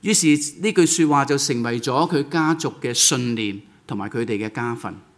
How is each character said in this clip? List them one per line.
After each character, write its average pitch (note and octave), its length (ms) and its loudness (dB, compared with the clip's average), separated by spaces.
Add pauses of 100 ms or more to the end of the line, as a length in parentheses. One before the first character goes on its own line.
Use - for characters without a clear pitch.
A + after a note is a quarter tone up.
於 G#3 120 0
是 E3+ 140 4 (340)
呢 G#3+ 100 0
句 F3+ 140 6
說 E3 220 2
話 C#3 180 4
就 C#3+ 120 0
成 A#2+ 260 -2
為 A#2 160 -2
咗 C3+ 320 0
佢 D3 180 0
家 D#3+ 240 0
族 D3+ 280 -4
嘅 B2 120 -4
信 B2 400 2
念 G#2 280 -4 (260)
同 A2+ 100 -6
埋 G2+ 120 -6
佢 A2+ 160 -2
哋 G#2+ 120 -2
嘅 G#2+ 140 -4
家 A#2+ 240 -4
訓。 G2+ 180 -10 (240)